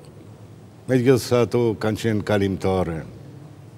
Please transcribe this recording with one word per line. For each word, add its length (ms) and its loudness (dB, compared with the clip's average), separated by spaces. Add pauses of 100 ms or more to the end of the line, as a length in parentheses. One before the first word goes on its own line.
(880)
megjithëse 480 4 (100)
ato 300 0
kanë 220 -2
qenë 260 -2
kalimtare, 840 -2 (720)